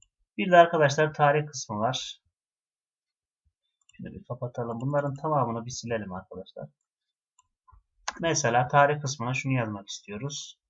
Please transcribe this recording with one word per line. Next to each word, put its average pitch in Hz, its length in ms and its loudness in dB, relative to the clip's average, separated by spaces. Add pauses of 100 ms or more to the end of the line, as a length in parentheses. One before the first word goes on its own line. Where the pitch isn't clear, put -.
(380)
Bir 190 140 0
de 175 60 10
arkadaşlar 156 560 6
tarih 147 340 2
kısmı - 320 -8
var. - 420 -4 (1800)
Şunu 113 160 -12
bir - 100 -16
kapatalım. 120 580 -8
Bunların 143 320 -2
tamamını 123 520 -2
bir 127 60 -12
silelim 110 420 -6
arkadaşlar. 92 560 -14 (1500)
Mesela 127 460 2
tarih 147 340 4
kısmına 127 320 -4
şunu 135 200 -2
yazmak 107 360 -2
istiyoruz. 131 720 -12 (100)